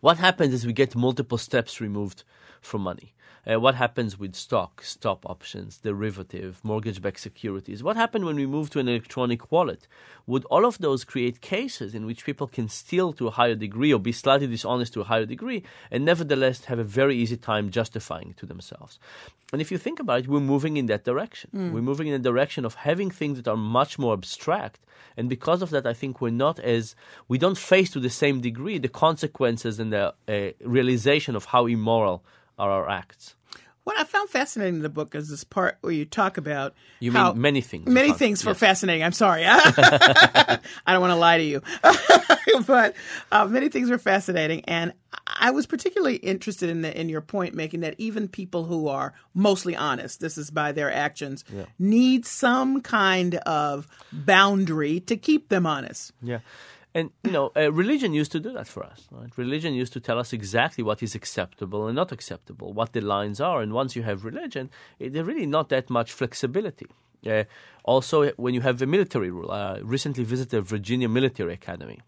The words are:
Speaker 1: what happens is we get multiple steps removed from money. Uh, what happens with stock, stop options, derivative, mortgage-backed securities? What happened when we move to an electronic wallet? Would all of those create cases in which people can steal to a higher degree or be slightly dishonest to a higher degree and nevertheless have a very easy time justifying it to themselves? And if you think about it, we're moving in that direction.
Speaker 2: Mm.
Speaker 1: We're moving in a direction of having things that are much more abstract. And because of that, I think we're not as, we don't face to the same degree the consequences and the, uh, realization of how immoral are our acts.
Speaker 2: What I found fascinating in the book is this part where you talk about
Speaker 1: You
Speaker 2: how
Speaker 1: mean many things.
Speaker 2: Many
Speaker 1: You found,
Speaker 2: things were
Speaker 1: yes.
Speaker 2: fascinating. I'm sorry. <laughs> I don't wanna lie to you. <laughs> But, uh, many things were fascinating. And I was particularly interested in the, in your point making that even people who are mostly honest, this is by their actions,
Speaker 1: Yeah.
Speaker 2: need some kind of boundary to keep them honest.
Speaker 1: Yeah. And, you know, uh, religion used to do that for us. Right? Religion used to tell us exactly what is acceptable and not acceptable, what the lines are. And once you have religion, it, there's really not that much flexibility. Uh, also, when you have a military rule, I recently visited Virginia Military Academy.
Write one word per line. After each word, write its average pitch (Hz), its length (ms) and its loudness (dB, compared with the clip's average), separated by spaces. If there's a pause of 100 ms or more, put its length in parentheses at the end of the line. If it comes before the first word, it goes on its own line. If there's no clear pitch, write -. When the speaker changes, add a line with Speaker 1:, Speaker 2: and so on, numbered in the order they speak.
Speaker 1:
what 165 180 6
happens 175 340 4
is 120 140 -2
we 120 60 -2
get 127 240 0
multiple 120 420 -2
steps - 420 -4
removed 104 440 -8 (360)
from 104 220 -8
money. - 320 -10 (360)
Uh, 113 80 2
what 127 160 4
happens 120 440 -2
with 98 160 -12
stock, - 500 -4
stop - 400 -6
options, 95 540 -14
derivative, 98 840 -8
mortgage-backed 104 560 -6
securities? 101 640 -10
What 202 140 -2
happened 226 300 -2
when 156 100 -2
we 139 80 -2
move 147 260 -4
to 147 100 -2
an 127 80 0
electronic 120 600 -2
wallet? 160 380 0 (380)
Would 123 180 -2
all 196 220 4
of 240 100 0
those 139 280 -2
create 123 360 -4
cases 190 540 -8
in 107 100 -8
which 113 220 -10
people 143 200 -6
can 117 220 -6
steal 175 460 -2
to 120 140 -4
a - 20 -2
higher 120 240 2
degree 110 400 0
or 113 40 4
be 110 140 -2
slightly 139 340 2
dishonest 117 460 -4
to 110 80 -8
a 95 40 -4
higher 113 200 0
degree 196 380 -8 (280)
and 131 140 -2
nevertheless 143 640 0
have 123 120 -4
a 113 60 -2
very 131 320 2
easy 117 220 -2
time 107 320 -2
justifying 110 580 -6
it 92 80 -20
to - 100 -16
themselves? - 520 -18 (560)
And 147 80 -2
if 156 100 -6
you 180 60 -4
think 320 220 -6
about 131 200 0
it, 127 80 -8
we're 143 120 2
moving 139 360 0
in 135 100 -2
that 104 180 -2
direction. 147 520 -4
Speaker 2:
Mm. 180 160 -4
Speaker 1:
We're 113 80 -4
moving 139 280 -4
in 143 60 -2
a 135 40 -2
direction 127 480 0
of 110 80 -6
having 180 360 -2
things 147 280 -6
that 120 100 -6
are 110 80 0
much 113 420 0
more 123 140 0
abstract. 110 680 -6 (360)
And 120 140 -4
because 160 320 0
of 175 80 -6
that, 135 160 0
I 117 80 -2
think 131 260 -8
we're 120 80 -2
not 135 300 0
as, 117 360 -2 (320)
we 127 120 0
don't 180 200 2
face 185 340 4
to 139 80 -4
the 123 100 0
same 135 320 0
degree 127 340 -4
the 131 120 -4
consequences 120 920 0
and 110 140 -4
the, 101 180 0 (160)
uh, 101 220 -2 (120)
realization 127 760 2
of 101 100 -6
how 123 180 4
immoral 110 580 2 (360)
are 101 120 0
our 95 200 0
acts. - 460 -10 (480)
Speaker 2:
What 427 140 -4
I 311 60 0
found 403 240 -2
fascinating 226 480 -2
in 156 60 -4
the 151 80 -4
book 151 240 -8
is 151 160 -8
this 143 140 -10
part - 360 -2
where 170 140 -4
you 147 100 -2
talk 196 320 0
about 143 380 -6 (260)
Speaker 1:
You 120 100 -2
Speaker 2:
how 180 220 4
Speaker 1:
mean 113 80 -4
many 139 220 4
things. 85 260 -10
Speaker 2:
Many 254 200 6
Speaker 1:
You 294 40 4
found, 277 60 0
Speaker 2:
things 208 260 2
were 220 60 2
Speaker 1:
yes. 185 80 -2
Speaker 2:
fascinating. 185 440 4
I'm 170 100 2
sorry. 170 320 4
<laughs> 180 40 4
I - 1120 8 (280)
don't 185 140 4
wanna 180 160 4
lie 170 220 6
to 165 40 2
you. 143 200 -2 (200)
<laughs> 349 100 10 (760)
But, 247 280 6 (380)
uh, 208 140 6
many 254 240 2
things 247 200 0
were 240 80 2
fascinating. 175 680 0
And 170 260 -2 (340)
I - 260 0
was 285 140 -2
particularly 320 500 -2
interested 190 520 -4
in 165 140 -4
the, 160 180 -6
in 165 80 -4
your 156 140 -6
point 180 320 -6
making 165 260 -6
that 156 160 -6
even 220 320 -6
people 180 360 -6
who 160 240 -4
are 135 260 -4 (180)
mostly 190 420 2
honest, - 460 -4
this 160 160 -8
is 147 140 -10
by 151 220 -2
their 143 200 -2
actions, 143 520 -4 (100)
Speaker 1:
Yeah. 98 100 -8 (140)
Speaker 2:
need 233 480 4
some 262 560 0
kind 185 540 2
of 147 500 -2 (260)
boundary 175 880 4
to 233 160 -2
keep 302 320 0
them 185 180 2
honest. - 460 -6 (100)
Speaker 1:
Yeah. 120 180 -6 (520)
And, 165 180 -4 (120)
you 202 80 -2
know, 143 260 0
uh, 151 160 4
religion 185 420 0
used 151 180 -2
to 160 80 -2
do 220 120 -8
that 110 140 -12
for - 160 -14
us. - 300 -18
Right? 120 240 -16
Religion 143 380 -4
used 123 180 -4
to 123 80 -10
tell 117 180 -2
us 120 140 -6
exactly 117 500 -2
what 110 220 -2
is 107 100 -8
acceptable 104 720 -6
and 117 80 -4
not 175 160 -2
acceptable, - 600 -14
what 113 200 -2
the 117 80 -2
lines 101 400 -2
are. 156 220 -2
And 107 100 -6
once 123 220 -4
you 123 80 -6
have 101 220 -6
religion, 135 460 -10 (280)
it, 127 140 -10
there's 160 140 -6
really 247 200 -6
not 151 220 0
that 131 200 -2
much 120 240 -2
flexibility. 139 760 -6 (360)
Uh, 107 200 0 (400)
also, 135 480 2
when 123 220 -4
you 123 80 0
have 127 200 0
a 131 40 0
military 143 440 0
rule, 87 220 -10
I 98 260 -6
recently 123 460 -4
visited 120 400 -2
Virginia 107 440 -2
Military 113 460 0
Academy. 78 540 -14